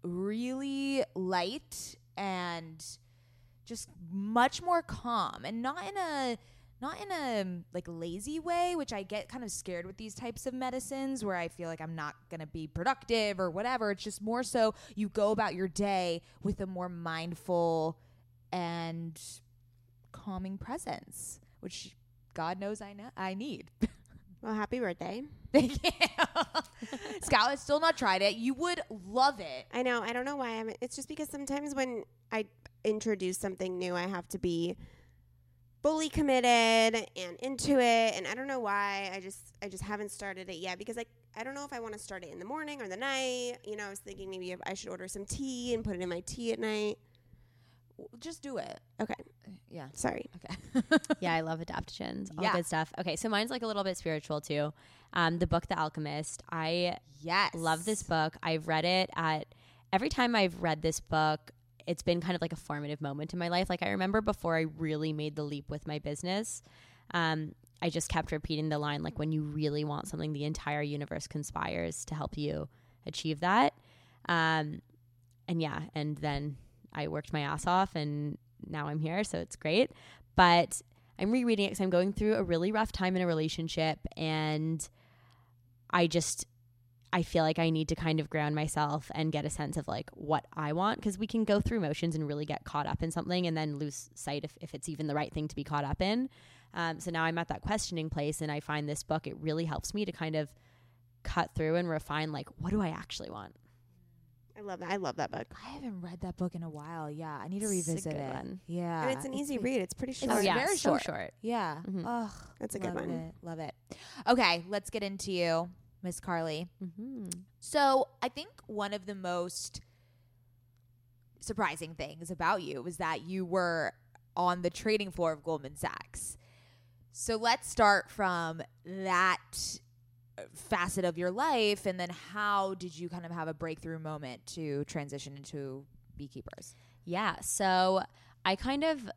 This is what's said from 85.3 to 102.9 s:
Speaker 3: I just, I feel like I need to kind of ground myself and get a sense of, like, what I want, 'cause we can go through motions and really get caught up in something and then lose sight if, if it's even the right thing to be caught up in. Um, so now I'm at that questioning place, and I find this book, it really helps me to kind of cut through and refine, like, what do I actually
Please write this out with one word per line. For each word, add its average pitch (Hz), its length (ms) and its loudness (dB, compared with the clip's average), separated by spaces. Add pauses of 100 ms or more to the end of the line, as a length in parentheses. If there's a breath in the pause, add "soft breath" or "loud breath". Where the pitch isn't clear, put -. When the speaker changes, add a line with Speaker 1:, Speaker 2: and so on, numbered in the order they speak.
Speaker 3:
I 175 160 6
just, 165 400 0 (640)
I 180 100 2
feel 165 200 4
like 156 160 4
I 165 120 4
need 156 180 2
to 165 60 2
kind 156 260 2
of 151 80 -4
ground 151 260 0
myself 151 600 0
and 160 180 2
get 147 140 0
a 147 40 0
sense 151 280 -2
of, - 100 -2
like, 101 220 -4
what - 420 0
I 151 220 -2
want, 196 260 2
'cause 196 160 0
we 208 100 -2
can 220 180 2
go 202 160 6
through 226 200 2
motions 156 340 2
and 156 120 0
really 147 180 -2
get 147 200 -6
caught 147 220 -2
up - 160 0
in 165 80 0
something 180 360 0
and 160 100 2
then 151 220 0
lose 147 360 -4
sight 143 300 -4
if, - 160 -12
if - 140 -12
it's 143 160 -8
even 151 160 -2
the 143 80 2
right 147 180 0
thing 151 160 -2
to - 80 -8
be 143 80 -4
caught 147 200 0
up 147 180 0
in. 233 260 2 (460 loud breath)
Um, 165 260 0
so 180 100 -4
now 165 140 2
I'm 165 140 2
at 170 100 -2
that - 140 -4
questioning 175 480 -2
place, 151 320 0
and 151 100 0
I 147 80 -2
find 151 280 -2
this 143 140 -2
book, - 240 -2
it 131 120 -6
really 156 260 0
helps - 300 -4
me 208 100 0
to 180 80 -4
kind 160 240 -4
of 151 160 -2 (720 soft breath)
cut - 320 0
through 160 220 2
and 175 120 2
refine, 156 440 -2
like, 139 160 -6 (100)
what - 120 -2
do 208 120 2
I 170 60 2
actually - 420 -8